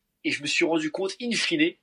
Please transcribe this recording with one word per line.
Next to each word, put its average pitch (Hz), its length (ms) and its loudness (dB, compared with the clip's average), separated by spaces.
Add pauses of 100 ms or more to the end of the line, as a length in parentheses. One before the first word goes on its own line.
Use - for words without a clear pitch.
(240)
et 156 60 -2
je 143 120 -4
me 147 40 -6
suis 170 200 2
rendu 156 240 2
compte, 185 320 -4
in 240 100 -2
fine, 170 500 2